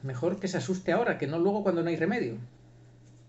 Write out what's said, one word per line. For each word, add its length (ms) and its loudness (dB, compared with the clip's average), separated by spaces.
mejor 380 -2
que 80 -4
se 100 -2
asuste 340 -2
ahora, 280 2
que 80 -2
no 120 -2
luego 240 2
cuando 200 2
no 60 0
hay 60 0
remedio. 420 0